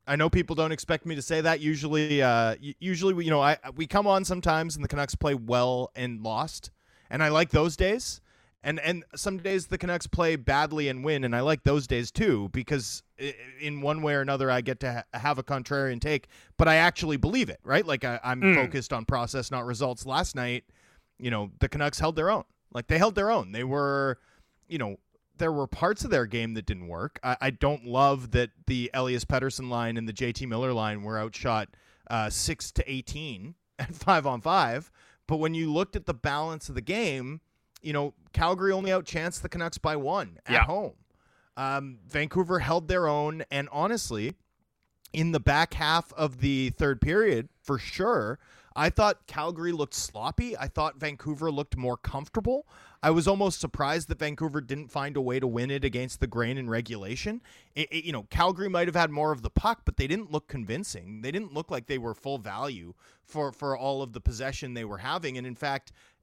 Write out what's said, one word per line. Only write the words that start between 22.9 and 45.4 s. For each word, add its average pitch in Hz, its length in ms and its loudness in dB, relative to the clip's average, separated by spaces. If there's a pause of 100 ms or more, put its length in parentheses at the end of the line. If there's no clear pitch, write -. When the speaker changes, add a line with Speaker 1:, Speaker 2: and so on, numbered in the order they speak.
Speaker 1:
held 202 160 4
their 202 160 2
own. 131 220 0
They 113 120 -4
were, 139 540 0 (500)
you 165 120 -6
know, 104 180 -6 (400)
there 160 140 0
were 143 160 0
parts 202 360 0
of 269 60 -6
their 135 160 4
game 113 300 -4
that 110 100 -6
didn't 90 220 -4
work. 85 340 -8
I, 127 180 0
I 131 120 0
don't 139 340 0
love 127 460 4
that 123 180 2 (160)
the 123 300 0
Elias 127 300 0
Pettersson 131 440 -2
line 117 260 -2
and 113 140 -4
the 107 40 -8
J 120 180 -2
T 131 160 -8
Miller 123 260 0
line 107 300 -2
were 110 160 -4
outshot, 110 480 -2 (420)
uh, 110 220 -2
six - 400 -4
to - 200 -2
eighteen 135 640 -10 (140)
<laughs> - 100 -20
at 131 160 -6
five 170 320 2
on 127 160 0
five. 156 480 2 (380)
But 160 100 0
when 160 160 0
you 160 180 -2
looked 185 240 0
at 185 120 -6
the 165 80 -4
balance 151 520 -4
of 143 60 -12
the 127 80 -6
game, 151 600 -4 (400)
you 151 120 -6
know, 143 220 -2 (180)
Calgary 185 380 2
only 190 200 0
outchanced 170 520 -2
the - 60 -8
Canucks 170 280 -6
by 156 180 0
one 139 520 -4
at 123 60 0
Speaker 2:
Yeah. 117 100 6
Speaker 1:
home. 175 320 -2 (600)
Um, 135 520 -4
Vancouver 165 520 0
held 156 280 0
their 180 200 2
own, 151 440 0
and 139 200 -2
honestly, 147 640 -2 (800)
in 160 180 2
the 160 80 2
back 147 360 4